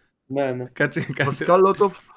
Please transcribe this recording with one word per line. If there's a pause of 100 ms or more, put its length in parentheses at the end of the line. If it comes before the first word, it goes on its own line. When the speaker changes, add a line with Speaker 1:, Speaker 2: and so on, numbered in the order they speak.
(280)
Speaker 1:
Ναι,
ναι.
Speaker 2:
Κάτσε,
κάτσε.
Speaker 3:
Βασικά, (100)
Lot
of, (260)